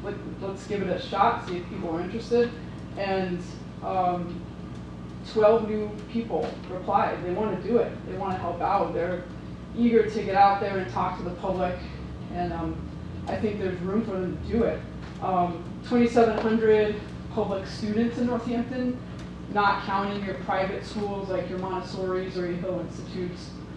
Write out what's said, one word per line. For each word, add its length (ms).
let, 120
let's 240
give 160
it 80
a 100
shot, 480
see 100
if 120
people 260
are 60
interested." 500
And, 420
um, 560
twelve 360
new 220
people 360
replied. 540
They 80
wanna 300
do 160
it, 140
they 100
wanna 200
help 240
out, 320
they're 300
eager 320
to 160
get 120
out 240
there 180
and 140
talk 260
to 60
the 80
public, 440
and, 200
um, 220
I 100
think 220
there's 220
room 220
for 80
them 260
to 140
do 120
it. 160
Um, 420
twenty-seven 520
hundred 560
public 320
students 520
in 100
Northampton, 720
not 320
counting 420
your 100
private 500
schools 440
like 200
your 100
Montessori's 800
or 100
your 100
Hill 240
Institutes, 680